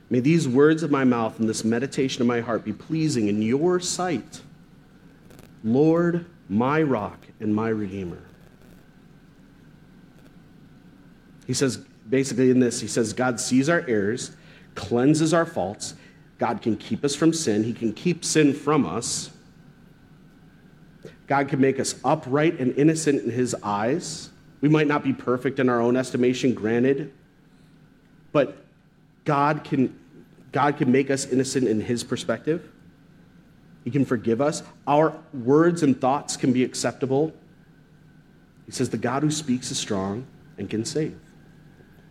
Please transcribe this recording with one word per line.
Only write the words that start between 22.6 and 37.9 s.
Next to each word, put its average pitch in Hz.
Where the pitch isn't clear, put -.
innocent 156
in 120
his 117
eyes. 107
We 139
might 156
not 147
be 135
perfect 127
in 127
our 120
own 120
estimation, 127
granted, 120
but -
God 147
can, 131
God 143
can 143
make 135
us 135
innocent 127
in 110
his 117
perspective. 127
He 120
can 135
forgive 113
us. 151
Our 151
words 160
and 131
thoughts 135
can 135
be 123
acceptable. 135